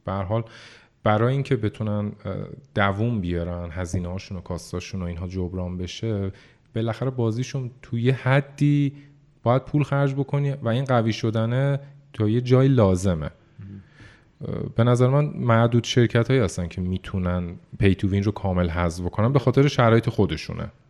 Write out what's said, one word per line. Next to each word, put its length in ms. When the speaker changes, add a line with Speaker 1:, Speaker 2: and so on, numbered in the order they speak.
Speaker 1:
به 60
هر 120
حال 200
برای 300
اینکه 220
بتونن، 560
اه، 100
دووم 460
بیارن، 500
هزینه‌هاشون 640
و 40
کاستاشون 600
و 40
اینها 220
جبران 500
بشه، 540
بالاخره 340
بازیشون 600
توی 280
حدی 840
باید 220
پول 180
خرج 300
بکنی 380
و 160
این 180
قوی 280
شدنه 640
تا 160
یه 120
جای 260
لازمه. 480
Speaker 2:
مهم. 160
Speaker 1:
اه، 280
به 80
نظر 240
من 180
معدود 580
شرکت‌هایی 580
هستن 260
که 140
می‌تونن 720
پی 160
تو 120
وین 160
رو 80
کامل 380
حذف 360
بکنن، 280
به 60
خاطر 280
شرایط 420
خودشونه. 600